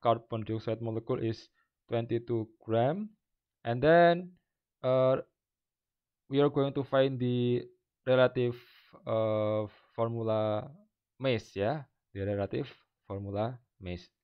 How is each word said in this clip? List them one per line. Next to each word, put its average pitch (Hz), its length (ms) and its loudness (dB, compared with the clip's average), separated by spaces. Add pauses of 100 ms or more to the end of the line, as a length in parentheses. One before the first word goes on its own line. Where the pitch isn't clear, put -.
carbon 117 400 -2
dioxide 110 400 -6
molecule 113 400 -4
is 113 280 -6 (380)
twenty-two 117 640 -4 (160)
gram, 139 440 0 (540)
and 120 180 -4
then, 170 520 4 (480)
uh, 131 360 2 (1120)
we 135 100 2
are 143 100 6
going 139 240 0
to 139 100 -2
find 135 360 2
the 123 420 2 (460)
relative, 127 480 4 (500)
uh, 107 600 0 (280)
formula 110 760 -2 (500)
mass, 123 360 -2
ya, 120 280 -2 (300)
the 98 120 -6
relative 101 440 -2 (380)
formula 101 500 -6 (220)
mass. 90 280 -10 (160)